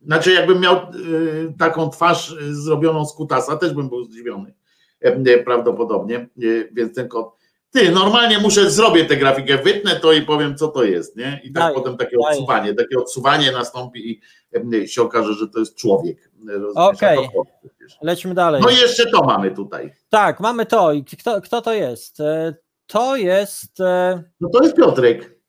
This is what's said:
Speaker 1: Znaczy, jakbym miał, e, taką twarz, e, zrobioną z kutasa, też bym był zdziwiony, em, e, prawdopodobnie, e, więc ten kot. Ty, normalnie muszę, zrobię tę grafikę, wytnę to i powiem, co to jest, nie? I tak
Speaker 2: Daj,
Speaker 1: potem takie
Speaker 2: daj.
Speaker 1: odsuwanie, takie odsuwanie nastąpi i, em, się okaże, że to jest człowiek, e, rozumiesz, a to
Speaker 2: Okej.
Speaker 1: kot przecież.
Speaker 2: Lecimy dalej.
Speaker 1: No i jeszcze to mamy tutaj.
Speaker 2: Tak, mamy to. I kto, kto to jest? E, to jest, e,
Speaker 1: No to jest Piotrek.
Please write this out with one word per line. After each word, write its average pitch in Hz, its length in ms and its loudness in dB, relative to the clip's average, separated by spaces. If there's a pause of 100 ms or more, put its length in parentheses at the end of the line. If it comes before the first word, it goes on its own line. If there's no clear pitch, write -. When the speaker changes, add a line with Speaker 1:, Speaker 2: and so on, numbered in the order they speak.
Speaker 1:
Znaczy, 160 320 2
jakbym 180 280 4
miał, 185 160 4
e, 180 120 -6 (680)
taką 165 320 0
twarz, 170 420 -2
e, 147 220 -8
zrobioną 151 520 0
z - 80 -14
kutasa, 143 420 -4
też 160 160 -2
bym 139 160 -6
był 123 160 -8
zdziwiony, 110 500 -14 (460)
em, 127 260 0
e, 120 120 6
prawdopodobnie, 117 800 -2
e, 120 120 -10 (440)
więc 113 220 -6
ten - 140 -8
kot. 117 300 -10 (320)
Ty, 208 200 4
normalnie 208 480 2
muszę, 202 320 4
zrobię 170 340 4
tę 151 120 0
grafikę, 135 420 2
wytnę 196 380 0
to 160 160 4
i 151 100 4
powiem, 147 340 -2
co 156 120 -2
to 135 160 0
jest, 92 320 -2
nie? 135 280 -8
I 139 80 -18
tak 165 100 0
Speaker 2:
Daj, 160 120 2
Speaker 1:
potem 127 220 -4
takie 123 260 -4
Speaker 2:
daj. 151 100 2
Speaker 1:
odsuwanie, 127 420 -2
takie 120 240 -2
odsuwanie 135 540 0
nastąpi 120 580 -10
i, 107 100 -10 (320)
em, 113 340 -2
się - 160 -4
okaże, 110 320 -2
że 104 140 -6
to 117 100 -8
jest 110 180 -6
człowiek, - 540 -2 (180)
e, 101 40 -12
rozumiesz, 101 240 -8
a 160 40 -2
to 180 80 6
Speaker 2:
Okej. 196 300 2 (180)
Speaker 1:
kot - 100 -2 (140)
przecież. - 420 -20
Speaker 2:
Lecimy 175 320 -6
dalej. 170 280 2
Speaker 1:
No 240 80 6
i 247 60 4
jeszcze 240 340 2
to 175 140 4
mamy 98 260 0
tutaj. 73 420 -12 (160)
Speaker 2:
Tak, 196 320 2
mamy 226 260 -2
to. 190 260 4
I 143 120 -4
kto, 202 360 -6
kto 240 220 -6
to 226 120 -2
jest? 135 460 -6
E, 160 340 -4 (320)
to 254 300 -2
jest, 196 640 -2
e, 180 420 0 (180)
Speaker 1:
No 170 80 -4
to 233 140 4
jest 320 140 4
Piotrek. 131 640 2 (100)